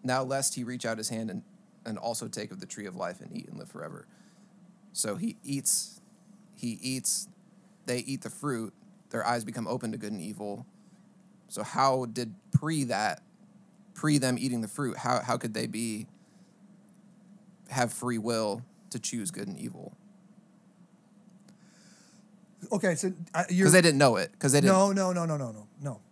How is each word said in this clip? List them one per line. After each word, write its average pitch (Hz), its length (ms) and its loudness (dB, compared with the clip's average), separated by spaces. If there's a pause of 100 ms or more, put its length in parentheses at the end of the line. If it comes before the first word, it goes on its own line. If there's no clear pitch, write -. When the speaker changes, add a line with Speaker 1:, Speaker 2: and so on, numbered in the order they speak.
Speaker 1:
"Now 127 180 0
lest 135 320 0
he 127 100 -6
reach 123 220 -6
out 113 140 -2
his 110 100 -4
hand 110 220 -4
and, 95 100 -6 (460)
and 107 100 -6
also 117 300 -4
take 107 240 -8
of 95 80 -12
the 101 80 -12
tree 104 180 -12
of 92 100 -10
life 90 240 -6
and - 160 -14
eat - 120 -10
and - 100 -14
live - 120 -14
forever." - 360 -14 (880)
So 104 240 -2
he 226 280 -4
eats, - 580 0 (520)
he 117 300 -6
eats, - 440 -2 (600)
they 123 120 0
eat 135 220 -6
the 110 80 -10
fruit, 117 440 -4 (360)
their 117 160 -4
eyes 120 180 0
become 113 240 -6
open 120 260 -4
to 107 40 -6
good 104 140 -8
and 101 100 -6
evil. 104 460 -8 (800)
So - 160 -8
how 131 420 2
did 113 300 -6 (160)
pre 151 320 -2
that, 104 400 0 (720)
pre 151 240 2
them 127 180 2
eating 123 240 -2
the 110 60 -4
fruit, 127 300 -4
how, 120 240 0
how 123 160 0
could 110 180 -6
they 117 100 -2
be, 110 400 -6 (1600)
have 127 220 0
free 120 280 -2
will 110 420 0 (300)
to 117 80 -6
choose 104 320 -4
good 101 160 -8
and 98 100 -8
evil? - 400 -12 (2750)
Speaker 2:
Okay, 185 240 2
so, 185 160 -2 (220)
uh, 175 160 2
you're 185 160 6
Speaker 1:
'Cause 180 80 10
they 185 80 12
didn't 160 160 6
know 135 200 8
it, 92 220 0
'cause 139 120 4
they 143 100 8
didn't 190 120 8
Speaker 2:
No, 196 180 6
no, 190 200 2
no, 170 140 0
no, 156 120 0
no, 127 140 -4
no, 107 160 -14 (140)
no. 135 180 -6 (120)